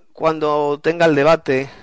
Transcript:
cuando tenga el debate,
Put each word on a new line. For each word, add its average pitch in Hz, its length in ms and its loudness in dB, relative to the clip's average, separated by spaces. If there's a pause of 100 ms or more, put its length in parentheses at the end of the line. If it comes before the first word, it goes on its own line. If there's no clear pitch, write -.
(120)
cuando 151 720 -2
tenga 165 240 0
el 156 80 4
debate, 139 560 0 (120)